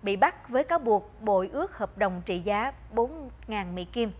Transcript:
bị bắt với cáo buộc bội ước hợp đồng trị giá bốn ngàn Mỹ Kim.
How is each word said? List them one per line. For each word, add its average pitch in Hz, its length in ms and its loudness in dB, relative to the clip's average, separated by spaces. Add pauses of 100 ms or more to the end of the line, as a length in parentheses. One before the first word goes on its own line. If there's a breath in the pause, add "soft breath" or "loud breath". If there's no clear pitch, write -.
bị 202 140 0
bắt 277 340 2
với 254 140 4
cáo 339 160 2
buộc 214 420 2
bội 196 320 2
ước 339 240 -4
hợp - 200 -6
đồng 185 280 0
trị 180 140 -2
giá 208 320 0 (220)
bốn 262 360 0 (180)
ngàn 196 280 -4
Mỹ 180 100 -4
Kim. 226 340 0